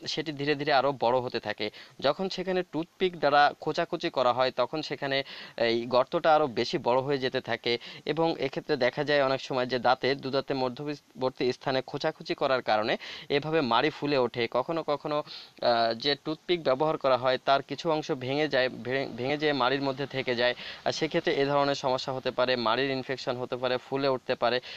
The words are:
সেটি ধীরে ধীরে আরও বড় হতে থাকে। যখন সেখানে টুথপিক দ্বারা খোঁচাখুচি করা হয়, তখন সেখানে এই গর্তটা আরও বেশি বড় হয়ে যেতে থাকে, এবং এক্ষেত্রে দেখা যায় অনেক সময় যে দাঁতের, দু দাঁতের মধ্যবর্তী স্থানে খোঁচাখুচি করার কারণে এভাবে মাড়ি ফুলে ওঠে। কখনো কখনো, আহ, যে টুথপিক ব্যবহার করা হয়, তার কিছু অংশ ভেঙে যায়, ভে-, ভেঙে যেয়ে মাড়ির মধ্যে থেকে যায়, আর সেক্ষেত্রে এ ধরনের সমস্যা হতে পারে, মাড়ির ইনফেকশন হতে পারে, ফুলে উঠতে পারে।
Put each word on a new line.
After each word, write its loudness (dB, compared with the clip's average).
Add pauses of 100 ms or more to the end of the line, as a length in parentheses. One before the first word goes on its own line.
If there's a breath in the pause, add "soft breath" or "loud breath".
সেটি -6
ধীরে -2
ধীরে -2
আরও 4
বড় 2
হতে -4
থাকে। -4 (300 loud breath)
যখন 0
সেখানে -2
টুথপিক -4
দ্বারা 4
খোঁচাখুচি -4
করা 4
হয়, 2
তখন -2
সেখানে -4 (340 loud breath)
এই 2
গর্তটা 4
আরও 6
বেশি -2
বড় 2
হয়ে 0
যেতে -2
থাকে, -2 (260 loud breath)
এবং 0
এক্ষেত্রে -2
দেখা 0
যায় 2
অনেক 0
সময় -2
যে -2
দাঁতের, 2
দু -6
দাঁতের -2
মধ্যবর্তী -4
স্থানে -2
খোঁচাখুচি -6
করার 0
কারণে 2 (320 loud breath)
এভাবে 0
মাড়ি 4
ফুলে 0
ওঠে। 0
কখনো -2
কখনো, -2
আহ, 0
যে 0 (100)
টুথপিক -2
ব্যবহার 2
করা 4
হয়, 2
তার 4
কিছু -4
অংশ -2
ভেঙে -2
যায়, 2
ভে-, -4
ভেঙে -2
যেয়ে 0
মাড়ির 2
মধ্যে -2
থেকে -4
যায়, 2 (300 loud breath)
আর 0
সেক্ষেত্রে 0
এ 2
ধরনের 2
সমস্যা -2
হতে -4
পারে, 2
মাড়ির 0
ইনফেকশন -4
হতে -6
পারে, 0
ফুলে -2
উঠতে 0
পারে। 0 (160 loud breath)